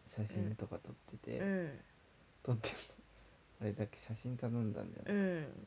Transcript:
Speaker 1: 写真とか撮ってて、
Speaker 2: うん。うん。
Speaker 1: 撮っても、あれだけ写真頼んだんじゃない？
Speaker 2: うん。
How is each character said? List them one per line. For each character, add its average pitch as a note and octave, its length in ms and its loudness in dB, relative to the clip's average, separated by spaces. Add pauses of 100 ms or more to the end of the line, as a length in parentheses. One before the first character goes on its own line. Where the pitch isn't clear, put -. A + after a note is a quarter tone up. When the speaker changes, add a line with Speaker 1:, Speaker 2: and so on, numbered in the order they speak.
Speaker 1:
写 - 200 -2
真 G2+ 300 2
と G2 100 -2
か - 120 -4
撮 - 140 -10
っ - 20 -8 (240)
て - 140 -8
て、 B2 80 0
Speaker 2:
う F#3+ 40 2
ん。 - 20 4
う F#3+ 180 2
ん。 D3 60 -2 (720)
Speaker 1:
撮 B2+ 100 4
っ A#2 40 6
て - 120 0
も、 - 60 -2 (880)
あ - 20 -2
れ G#2 80 4
だ G#2 140 2
け - 120 -6
写 - 160 -4
真 B2 240 -2
頼 A#2 120 0
ん A2+ 220 4
だ - 80 -2
ん - 100 -4
じ - 80 -10
ゃ - 40 -8
な - 100 0
い？ - 20 4
Speaker 2:
う G3+ 40 6 (220)
ん。 - 260 -6